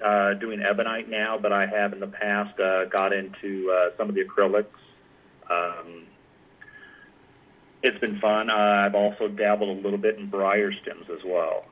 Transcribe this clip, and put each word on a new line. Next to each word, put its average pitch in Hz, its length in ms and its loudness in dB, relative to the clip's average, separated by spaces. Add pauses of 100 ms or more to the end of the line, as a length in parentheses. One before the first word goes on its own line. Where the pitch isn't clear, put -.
uh, 101 300 4
doing 104 280 -6
ebonite 110 480 0
now, 110 280 -2
but 104 160 0
I 98 140 4
have 101 260 0
in 98 60 -10
the 98 80 -6
past, 104 520 -4
uh, 95 260 2
got 98 280 0
into, 95 580 -4
uh, 90 260 4
some 107 120 -2
of 101 60 -2
the 95 100 2
acrylics. 101 400 2 (840)
Um, 87 540 -4 (1800)
it's 113 160 0
been 104 200 -4
fun. 107 300 2
Uh, 110 40 2
I've 104 420 4
also 104 340 0
dabbled 104 480 0
a 98 40 -10
little 101 180 -2
bit 107 180 0
in 101 100 -12
briar 98 460 0
stems 85 360 -12
as 82 140 -10
well. 90 480 -2